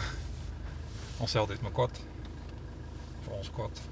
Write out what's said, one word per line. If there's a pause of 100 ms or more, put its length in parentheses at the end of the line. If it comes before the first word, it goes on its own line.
(520)
<laughs>
Ons
cel
is
mijn
kot. (1200)
Voor
ons
kot. (120)